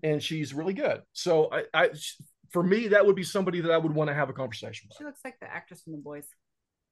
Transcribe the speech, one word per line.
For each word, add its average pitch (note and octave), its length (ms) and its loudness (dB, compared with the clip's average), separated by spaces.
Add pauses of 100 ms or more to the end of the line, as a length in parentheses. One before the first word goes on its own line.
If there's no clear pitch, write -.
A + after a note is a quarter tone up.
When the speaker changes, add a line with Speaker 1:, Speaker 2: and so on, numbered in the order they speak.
Speaker 1:
and D3+ 180 0
she's D3+ 320 -6
really E3 200 -4
good. C#4 280 -2 (120)
So D#3+ 380 4
I, D3 120 -2 (100)
I, E3 220 4
sh-, - 220 -14 (340)
for F3+ 100 0
me, G#3 280 2
that G3+ 180 8
would G3 80 6
be F#3 80 -6
somebody F3+ 380 -2
that E3 100 0
I E3 80 4
would D#3+ 160 0
wanna D3+ 180 0
have C#3+ 160 -2
a C3 40 -12
conversation A2+ 540 -10
with. - 120 -20
Speaker 2:
She D4 40 -16
looks C#4+ 220 -16
like C4 160 -16
the - 100 -16
actress F3 300 -16
from D#3+ 120 -16
The D3+ 60 -12
Boys. D3 260 -14 (680)